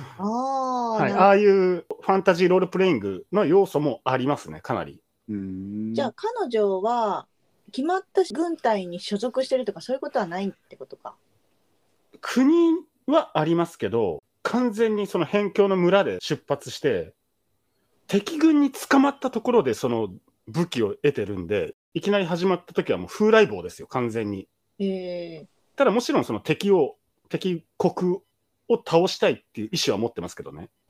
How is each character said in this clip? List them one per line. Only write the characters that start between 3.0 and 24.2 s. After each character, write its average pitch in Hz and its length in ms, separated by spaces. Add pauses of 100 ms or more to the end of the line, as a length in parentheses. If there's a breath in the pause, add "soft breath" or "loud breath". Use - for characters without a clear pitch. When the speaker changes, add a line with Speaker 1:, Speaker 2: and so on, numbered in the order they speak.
Speaker 2:
の 196 140
要 185 180
素 151 160
も 139 240
あ 131 120
り 127 100
ま 143 100
す - 140
ね、 78 100
か - 140
な 85 100
り。 71 160 (280)
Speaker 3:
う 107 40
ー 98 600
ん。 - 20
Speaker 1:
じ 269 80
ゃ 269 40
あ、 214 60
彼 415 380
女 202 320
は 220 440 (460)
決 262 140
ま 359 120
っ 370 40 (100)
た 381 100 (120)
軍 330 220
隊 208 300
に 175 140
所 - 160
属 247 280
し 262 40
て 262 80
る 254 80
と 208 80
か、 165 80
そ - 120
う - 20
い 269 40
う - 20
こ 285 100
と 269 80
は 214 80
な 170 140
い 196 80
っ 175 40 (160)
て - 80
こ - 80
と - 120
か。 - 180 (1040)
Speaker 2:
国 330 560 (300)
は 294 320
あ 156 60
り 165 100
ま 170 100
す - 140
け 110 100
ど、 98 340 (200)
完 240 300
全 214 240
に 208 100
そ 190 120
の 170 60
辺 208 280
境 202 160
の 196 80
村 180 280
で 98 160
出 - 260
発 139 240
し - 100
て、 90 340 (920)
敵 202 300
軍 302 220
に 277 120
捕 - 260
ま 277 120
っ - 100
た 262 100
と 151 100
こ 165 120
ろ 156 100
で 131 100
そ 123 160
の 113 240 (360)
武 165 200
器 120 140
を 101 140
得 110 160
て 104 120
る 98 140
ん 90 80
で、 85 300 (180)
い 170 60
き 196 100
な 202 80
り 190 80
始 175 180
ま 185 120
っ - 80
た - 100
時 160 180
は 92 60
も 90 60
う - 20
風 214 240
来 220 160
坊 95 160
で 87 80
す - 100
よ、 - 60
完 120 240
全 107 200